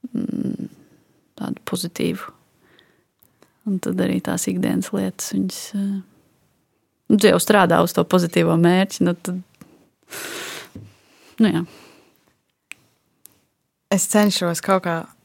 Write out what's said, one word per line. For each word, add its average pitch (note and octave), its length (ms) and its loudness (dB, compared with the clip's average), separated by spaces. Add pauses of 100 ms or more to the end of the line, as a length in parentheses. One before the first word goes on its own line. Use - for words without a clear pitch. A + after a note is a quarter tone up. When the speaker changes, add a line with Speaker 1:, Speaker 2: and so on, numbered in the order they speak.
Speaker 1:
mm, - 640 -6 (680)
tādu - 260 -8
pozitīvu. F3+ 680 -6 (1300)
Un G3 180 -2
tad F#3 240 -2
arī F#3+ 160 0
tās - 280 -4
ikdienas F#3 440 -2
lietas, F#3+ 400 -6
viņas, F#3+ 280 -4 (100)
uh, G3 160 -4 (1200)
nu, G#3+ 100 4
tu G#3 100 6
jau F#3 100 6
strādā F3 420 4
uz F3 140 0
to F3+ 80 2
pozitīvo E3+ 540 2
mērķi, F3+ 500 2
nu F3 80 0
tad, F3+ 240 -8 (2000)
nu G#3 160 4
jā. D3 80 0 (2250)
Speaker 2:
Es G3 180 0
cenšos F#3+ 520 2
kaut F#3+ 220 0
kā E3+ 140 -2 (280)